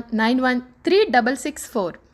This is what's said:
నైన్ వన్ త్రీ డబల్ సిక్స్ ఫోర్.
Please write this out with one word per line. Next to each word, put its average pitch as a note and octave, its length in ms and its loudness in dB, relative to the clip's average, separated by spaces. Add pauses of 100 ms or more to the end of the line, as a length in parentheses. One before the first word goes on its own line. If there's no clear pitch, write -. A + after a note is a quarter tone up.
(140)
నైన్ A3+ 280 0
వన్ B3+ 180 0 (240)
త్రీ F#4+ 140 2 (120)
డబల్ B3 280 2
సిక్స్ - 340 -10
ఫోర్. F#3 240 -4 (180)